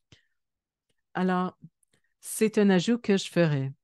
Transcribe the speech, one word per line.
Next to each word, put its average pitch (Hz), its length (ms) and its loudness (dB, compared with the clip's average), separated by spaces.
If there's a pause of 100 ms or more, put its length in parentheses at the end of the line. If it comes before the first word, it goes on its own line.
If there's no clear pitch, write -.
(1120)
Alors, 180 460 -2 (640)
c'est - 340 -2
un 202 140 4
ajout 185 260 2
que 202 220 0
je - 100 -8
ferai. 143 560 0